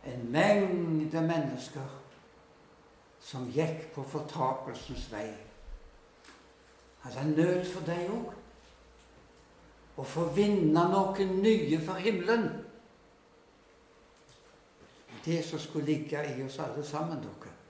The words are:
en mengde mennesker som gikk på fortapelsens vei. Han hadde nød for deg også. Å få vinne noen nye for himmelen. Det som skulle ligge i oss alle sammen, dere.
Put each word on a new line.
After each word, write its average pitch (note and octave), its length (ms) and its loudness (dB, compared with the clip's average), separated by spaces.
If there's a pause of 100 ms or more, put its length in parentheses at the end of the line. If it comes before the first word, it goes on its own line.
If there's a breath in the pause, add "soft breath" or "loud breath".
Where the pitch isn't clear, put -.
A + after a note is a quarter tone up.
en B2 280 -6
mengde E3+ 880 4
mennesker C#3+ 680 -2 (1300)
som B2+ 320 -8
gikk D#3+ 420 -2
på C3+ 140 -6
fortapelsens C3 1040 -4
vei. G#2+ 160 -6 (1800)
Han B2 80 -12
hadde D3+ 240 0
nød F3+ 320 4
for F3 200 -8
deg F3 200 -2
også. A3+ 280 -4 (1600)
Å C3+ 80 -6
få E3 240 0
vinne F3 560 6
noen F#3+ 440 2 (120)
nye D#3+ 400 6
for F#3 160 -4
himmelen. G3+ 460 2 (2750)
Det D#3+ 240 -2
som D#3 160 -6
skulle D3 300 -4
ligge D3+ 340 -2
i C3 220 -6
oss C3+ 180 -10
alle D3 220 -6
sammen, D#3+ 340 -4
dere. - 320 -14 (180)